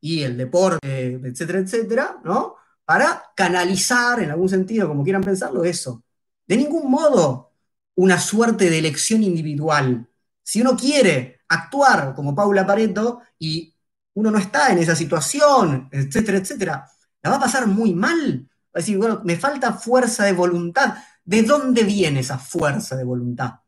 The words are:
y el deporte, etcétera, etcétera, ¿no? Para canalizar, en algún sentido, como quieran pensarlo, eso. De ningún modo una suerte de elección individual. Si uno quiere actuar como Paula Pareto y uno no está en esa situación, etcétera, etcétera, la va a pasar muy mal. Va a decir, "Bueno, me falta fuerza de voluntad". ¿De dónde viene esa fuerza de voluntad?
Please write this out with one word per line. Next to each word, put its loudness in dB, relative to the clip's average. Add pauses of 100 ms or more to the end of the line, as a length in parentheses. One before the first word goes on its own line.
y -4
el -4
deporte, -2 (100)
etcétera, -6
etcétera, -2
¿no? -4 (280)
Para 0 (120)
canalizar, 0
en -4
algún 0
sentido, 0
como -2
quieran 0
pensarlo, -2
eso. -6 (440)
De 2
ningún -2
modo 2 (420)
una 4
suerte 2
de 2
elección 0
individual. -2 (340)
Si -4
uno 4
quiere 0
actuar 2
como -4
Paula 2
Pareto 0 (160)
y -8 (400)
uno 0
no 2
está 0
en 2
esa 2
situación, 2
etcétera, -2
etcétera, -8 (300)
la -4
va 2
a 0
pasar 0
muy 2
mal. -2
Va -12
a -
decir, -2
"Bueno, 0
me -2
falta -2
fuerza 0
de 2
voluntad". 0 (280)
¿De 2
dónde 2
viene 0
esa -6
fuerza -4
de -6
voluntad? -6